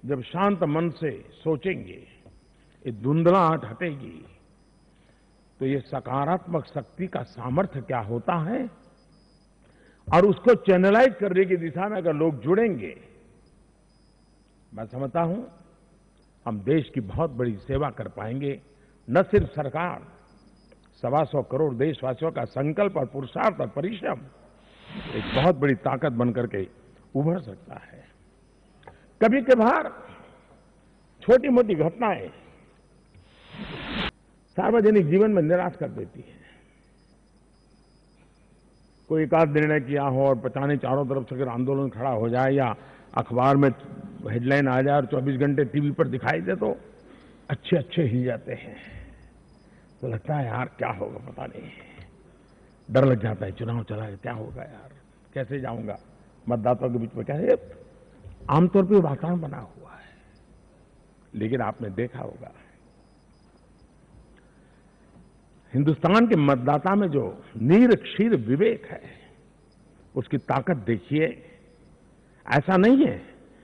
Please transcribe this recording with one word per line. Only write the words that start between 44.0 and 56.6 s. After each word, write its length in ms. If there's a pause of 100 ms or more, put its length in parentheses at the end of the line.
हेडलाइन 380
आ 140
जाए 140
और 100
चौबीस 300
घंटे 280
टीवी 260
पर 180
दिखाई 320
दे, 160
तो 200 (720)
अच्छे-अच्छे 520
हिल 220
जाते 280
हैं। 240 (1200)
तो 80
लगता 260
है, 120
"यार, 200
क्या 220
होगा 300
पता 280
नहीं।" 240 (1200)
डर 140
लग 180
जाता 240
है, 60
"चुनाव 300
चला 220
है, 120
क्या 160
होगा 300
यार, 280 (440)
कैसे 260
जाऊंगा 380 (500)
मतदाताओं 440